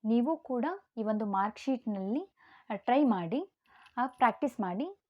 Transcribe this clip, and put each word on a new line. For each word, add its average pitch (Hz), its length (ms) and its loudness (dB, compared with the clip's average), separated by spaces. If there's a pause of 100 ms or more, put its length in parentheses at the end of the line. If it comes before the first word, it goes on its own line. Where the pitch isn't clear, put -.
ನೀವು 240 320 2
ಕೂಡ 247 280 -4 (320)
ಈ 226 60 -6
ಒಂದು 214 240 -2
ಮಾರ್ಕ್ 202 320 0
ಶೀಟ್‌ನಲ್ಲಿ, 233 720 -4 (380)
ಆ, 220 40 -4
ಟ್ರೈ 247 300 4
ಮಾಡಿ, 214 480 0 (440)
ಆ, 247 100 0
ಪ್ರಾಕ್ಟೀಸ್ 254 540 0
ಮಾಡಿ. 214 360 -4 (140)